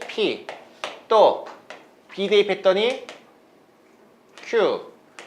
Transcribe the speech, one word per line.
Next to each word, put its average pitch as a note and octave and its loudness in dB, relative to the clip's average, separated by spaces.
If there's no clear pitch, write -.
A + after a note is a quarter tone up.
P, D#3 -4
또 G#3 4
B G3 -4
대입했더니 G3+ 2
Q. D#3+ -2